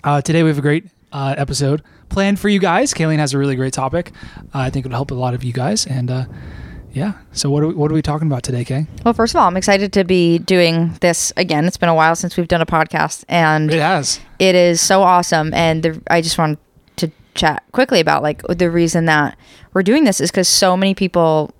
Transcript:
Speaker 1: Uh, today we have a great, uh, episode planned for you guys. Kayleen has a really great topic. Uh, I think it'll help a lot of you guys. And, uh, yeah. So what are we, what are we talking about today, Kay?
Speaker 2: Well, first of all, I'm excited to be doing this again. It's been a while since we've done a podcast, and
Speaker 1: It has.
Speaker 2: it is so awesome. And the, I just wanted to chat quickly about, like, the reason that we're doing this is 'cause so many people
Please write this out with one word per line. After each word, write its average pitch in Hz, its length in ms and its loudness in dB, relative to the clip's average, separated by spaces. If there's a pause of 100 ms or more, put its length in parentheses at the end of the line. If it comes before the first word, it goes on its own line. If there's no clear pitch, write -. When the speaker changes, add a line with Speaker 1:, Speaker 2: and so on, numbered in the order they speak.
Speaker 1:
Uh, 143 160 0
today 165 200 0
we 160 60 4
have 147 100 0
a 147 40 -4
great, 147 240 0 (260)
uh, 139 260 -4
episode 139 460 -2 (240)
planned 196 320 0
for 208 80 -2
you 202 120 4
guys. 190 340 2
Kayleen 156 240 0
has 143 160 0
a 143 40 0
really 139 200 0
great 131 160 -2
topic. 135 400 -4 (240)
Uh, - 220 -10
I 127 100 -2
think 131 160 -4
it'll 123 100 -6
help 139 160 -4
a 135 40 -6
lot 123 180 -2
of 123 100 -6
you 123 80 -4
guys. 135 340 -2
And, 127 240 -4
uh, 127 160 -4 (680)
yeah. 185 220 -4 (180)
So - 160 -4
what 147 140 2
are 156 40 0
we, 170 60 -2
what 151 180 0
are - 20 -2
we 156 80 2
talking 151 280 -2
about 127 140 -4
today, 120 200 -4
Kay? 139 240 -4 (160)
Speaker 2:
Well, 233 100 2
first 226 220 0
of 339 60 4
all, 190 80 4
I'm 175 80 -2
excited 196 340 0
to 190 140 2
be 170 320 4
doing 165 640 2
this - 340 0
again. 165 300 0
It's 185 100 -2
been 170 140 0
a 165 40 2
while 160 220 4
since 170 220 -6
we've 170 100 -2
done 170 140 0
a 160 40 2
podcast, 156 600 -2
and 156 420 2
Speaker 1:
It 160 120 0
has. 156 400 -2 (180)
Speaker 2:
it 185 160 4
is 175 240 4
so 190 240 2
awesome. 175 500 2
And 160 300 0
the, 160 260 -4
I 170 120 2
just 165 160 -4
wanted 156 200 0 (380)
to 160 160 -4 (240)
chat 156 360 0
quickly 247 300 2
about, 147 200 2
like, 151 260 -4
the 175 220 0
reason 165 360 0
that 151 320 2 (340)
we're 190 120 0
doing 262 200 4
this 208 160 2
is 170 100 0
'cause 185 200 0
so 185 260 2
many 190 180 0
people 160 680 0